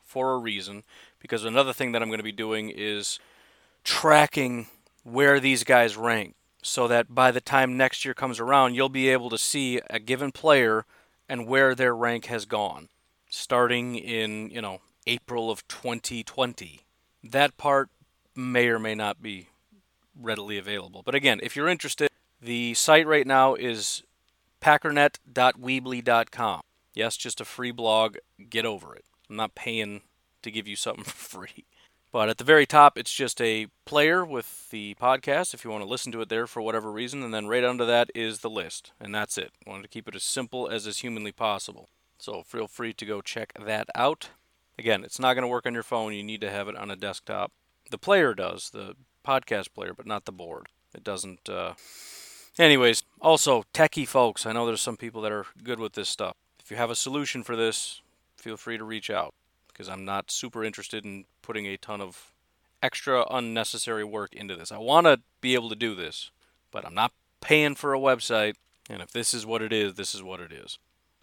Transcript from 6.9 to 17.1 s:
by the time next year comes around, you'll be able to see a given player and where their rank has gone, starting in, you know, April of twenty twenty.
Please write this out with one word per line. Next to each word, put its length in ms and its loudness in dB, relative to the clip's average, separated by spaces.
by 160 6
the 100 0
time 360 2
next 260 2
year 120 -4
comes 260 -6
around, 340 6
you'll 140 2
be 220 2
able 180 2
to 100 -4
see 420 -2
a 80 -4
given 340 -4
player 540 4
and 180 -6
where 280 4
their 200 2
rank 320 -2
has 200 -6
gone, 420 -4
starting 680 0
in, 520 -4
you 140 -12
know, 180 -10
April 460 -4
of 160 -8
twenty 560 -8
twenty. 600 -6